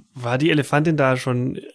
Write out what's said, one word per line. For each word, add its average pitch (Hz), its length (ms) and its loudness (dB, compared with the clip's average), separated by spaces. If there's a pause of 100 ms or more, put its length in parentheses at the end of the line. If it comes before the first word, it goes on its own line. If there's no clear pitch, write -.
(140)
war 123 240 -4
die 156 120 4
Elefantin 151 460 2
da 131 200 2
schon 127 440 -4 (140)